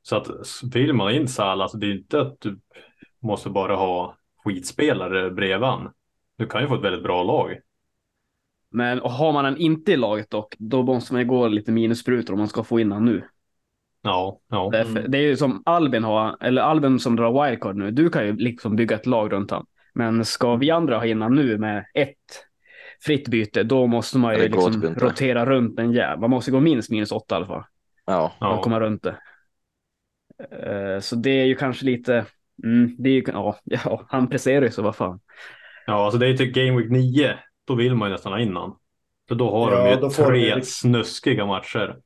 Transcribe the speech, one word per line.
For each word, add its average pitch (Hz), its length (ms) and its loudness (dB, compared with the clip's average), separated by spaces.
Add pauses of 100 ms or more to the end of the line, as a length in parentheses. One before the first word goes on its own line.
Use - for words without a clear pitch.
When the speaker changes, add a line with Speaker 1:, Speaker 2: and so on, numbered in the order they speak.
Speaker 1:
Så - 140 -4
att 104 120 -2 (140)
s-, - 200 -14 (120)
vill 139 200 2
man 104 200 0
in 143 140 0
Salah, 95 400 -2
så 110 100 -10
det 104 100 -4
är 101 40 -2
inte 98 300 -2
att 131 180 -6
du 98 200 -8 (640)
måste 104 280 -6
bara 95 260 -2
ha 90 400 -2 (280)
skitspelare 95 880 -2
bredvid 95 360 0
han. - 240 -4 (460)
Du 117 100 -4
kan 110 140 -4
ju 143 60 -2
få 127 80 0
ett 95 80 -6
väldigt 90 200 -2
bra 90 200 0
lag. 95 340 -2 (1120)
Speaker 2:
Men 123 280 -2
har 127 340 0
man 143 120 2
han 135 120 -2
inte 160 340 0
i 156 60 4
laget 107 320 -2
dock, 107 300 -8
då 120 240 -2
måste 123 300 -2
man 123 80 0
ju 120 60 0
gå 123 200 2
lite 107 240 -2
minussprutor 113 640 0
om 98 60 -2
man 107 80 -2
ska 113 160 -6
få 117 160 0
in 107 120 2
han 107 140 0
nu. 104 180 2 (800)
Speaker 1:
Ja, 95 380 -4 (100)
ja. 98 220 -2
Speaker 2:
Därför, 113 280 -2
Speaker 3:
Mm. 127 120 -4
Speaker 2:
det 135 60 2
är 143 40 2
ju 147 160 2
som 123 280 -2
Albin 147 380 2
har, 110 380 0
eller 123 200 2
Albin 139 380 4
som 120 160 0
drar 117 300 2
wildcard 113 300 -4
nu. 101 160 -4
Du 156 180 4
kan 123 160 0
ju 104 100 -2
liksom 117 400 -2
bygga 110 200 2
ett 104 100 -12
lag 110 280 0
runt 98 180 -4
han. - 140 -6 (280)
Men 113 320 0
ska 120 300 0
vi 139 160 2
andra 160 260 2
ha 117 80 -2
in 110 160 0
han 117 140 2
nu 127 220 2
med 104 360 -4
ett 139 220 -2 (840)
fritt 147 260 -2
byte, 110 360 0
då 127 240 2
måste 117 300 0
man 117 160 2
ju 110 40 2
Speaker 4:
Ja, 113 60 4
det 110 60 2
går 107 80 0
Speaker 2:
liksom 90 240 2
Speaker 4:
typ 82 80 0
inte. 82 160 0
Speaker 2:
rotera 120 400 0
runt 127 340 2
en 117 120 0
jävel. 82 280 0
Man 113 100 0
måste 127 220 0
gå 131 80 4
minst 139 320 2
minus 107 200 -2
åtta 107 240 -4
i - 20 0
alla 87 100 -2
fall. 82 160 -10 (420)
Speaker 4:
Ja. 85 340 0
Speaker 2:
För 107 60 -4
att 101 100 2
Speaker 1:
Ja. 110 80 -4
Speaker 2:
komma 113 160 0
runt 107 240 -2
det. 85 120 -6 (1400)
Eh, 98 480 -6
så 107 160 -8
det 117 140 0
är 135 160 4
ju 131 100 4
kanske 131 300 -4
lite, 120 400 0 (380)
mm, 120 340 4
det 123 120 0
är 135 40 6
ju, 127 140 4
ja, 101 340 -4
<laughs> - 20 -20
ja, - 460 -4
han 127 200 0
presterar 139 320 2
ju 113 100 2
så, 117 100 -6
vad 101 140 -2
fan. 92 240 -6 (680)
Speaker 1:
Ja, 104 180 2
alltså 113 140 2
det 127 80 4
är 127 100 4
typ 135 180 0
Game 131 260 2
Week 110 100 -2
nio, 127 480 2 (260)
då 131 100 -2
vill 123 200 2
man 104 140 0
ju - 40 -2
nästan 95 180 -8
ha 104 80 -2
in 104 160 0
han. 87 200 -8 (520)
För 120 80 -2
då 117 160 0
har 113 200 2
Speaker 3:
Ja, 120 120 4
Speaker 1:
de 123 60 6
ju 127 60 6
Speaker 3:
då 135 140 0
får 147 160 2
Speaker 1:
tre 120 240 4
Speaker 3:
de 104 60 0
ju 127 60 0
Speaker 1:
snuskiga 120 840 0
matcher. 98 600 -4